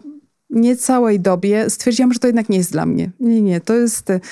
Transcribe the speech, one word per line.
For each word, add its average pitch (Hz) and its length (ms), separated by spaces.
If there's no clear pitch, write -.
niecałej 240 680
dobie 196 500
stwierdziłam, 247 440
że 240 60
to 254 80
jednak 233 220
nie 196 80
jest 175 140
dla 156 140
mnie. 165 340
Nie, 233 220
nie, 180 200
to 220 140
jest, 233 340
e, 185 100